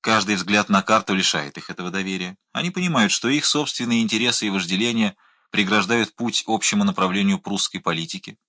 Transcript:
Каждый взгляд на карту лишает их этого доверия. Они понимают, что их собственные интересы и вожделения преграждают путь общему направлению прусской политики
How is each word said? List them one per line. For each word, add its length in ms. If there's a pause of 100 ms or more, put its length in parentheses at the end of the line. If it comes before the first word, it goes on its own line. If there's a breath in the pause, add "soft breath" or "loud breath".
Каждый 360
взгляд 320
на 140
карту 320
лишает 440
их 100
этого 220
доверия. 480 (140)
Они 180
понимают, 400
что 180
их 160
собственные 580
интересы 440
и 40
вожделения 680 (340 soft breath)
преграждают 640
путь 320
общему 380
направлению 560
прусской 400
политики 580 (100)